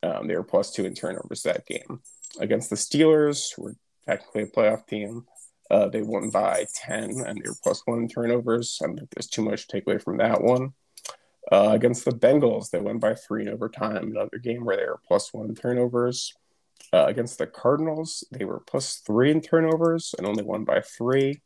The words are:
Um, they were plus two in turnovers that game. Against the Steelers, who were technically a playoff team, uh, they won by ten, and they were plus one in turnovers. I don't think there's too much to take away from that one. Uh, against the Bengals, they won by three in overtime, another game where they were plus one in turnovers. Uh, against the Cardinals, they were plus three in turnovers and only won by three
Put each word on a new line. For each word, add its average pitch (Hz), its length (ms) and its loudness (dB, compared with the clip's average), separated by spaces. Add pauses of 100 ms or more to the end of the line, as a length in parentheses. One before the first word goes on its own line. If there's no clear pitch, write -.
Um, 71 240 -4
they 87 80 -2
were 95 80 -4
plus - 260 0
two 98 140 -4
in 92 100 -6
turnovers - 480 -8
that - 240 -2
game. - 340 -12 (380)
Against - 320 -2
the - 60 -2
Steelers, 151 760 2
who - 100 -14
were 101 120 -14 (300)
technically - 360 -4
a 104 40 -4
playoff 110 400 2
team, 107 400 -8 (420)
uh, 98 200 4
they 104 140 -4
won 107 280 -4
by 92 420 0
ten, 107 380 -6 (160)
and 107 160 -8
they - 60 -16
were - 120 -12
plus - 260 -2
one 117 120 -2
in 117 100 -2
turnovers. 120 720 0
I - 60 -4
don't - 120 -6
think 127 120 -14
there's - 160 -12
too - 160 -4
much 107 240 -4
to - 60 -14
take 98 160 -4
away 101 100 0
from 95 200 -4
that 110 220 4
one. 127 340 2 (760)
Uh, 101 220 8
against 120 320 2
the 135 80 2
Bengals, 120 580 4
they - 80 -2
won 107 220 -4
by 110 140 2
three 107 280 -6
in 104 60 -4
overtime, 107 640 -6
another 107 280 -4
game 120 240 -6
where 101 120 0
they 101 100 -2
were - 220 -6
plus - 260 0
one 110 140 -8
in 107 80 -8
turnovers. 123 760 0 (600)
Uh, 76 140 8
against 117 320 -4
the - 100 -4
Cardinals, 156 840 -2
they 135 140 -8
were - 160 -8
plus - 380 -6
three 127 340 4
in 156 80 4
turnovers 165 760 2
and - 80 -6
only 107 200 -2
won 101 200 -4
by - 160 2
three 135 640 0